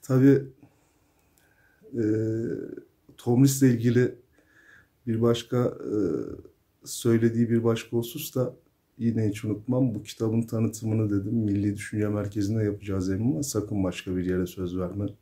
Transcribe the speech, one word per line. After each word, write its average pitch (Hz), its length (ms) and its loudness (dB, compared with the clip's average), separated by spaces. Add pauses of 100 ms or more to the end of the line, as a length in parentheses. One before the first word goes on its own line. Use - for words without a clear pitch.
Tabii, 135 360 6 (1500)
e, 117 100 -2 (1120)
Tomris'le 135 440 4
ilgili 120 540 4 (920)
bir 113 140 0
başka, 117 360 2 (100)
e, - 240 -6 (920)
söylediği 117 680 2
bir 113 140 2
başka 113 340 -2
husus 117 380 -6
da 123 200 -2 (420)
yine 110 320 0
hiç 101 160 -6
unutmam. 117 500 0
"Bu 104 80 -8
kitabın 113 380 -2
tanıtımını," 113 680 -2
dedim, 101 240 -2
"Milli 101 420 0
Düşünce 107 320 -4
Merkezi'nde 104 560 -2
yapacağız 101 460 -2
Emrullah. 123 340 0
Sakın 101 400 -2
başka 90 320 -4
bir 90 100 -2
yere 90 220 -2
söz 90 300 -8
verme. 92 280 -6 (160)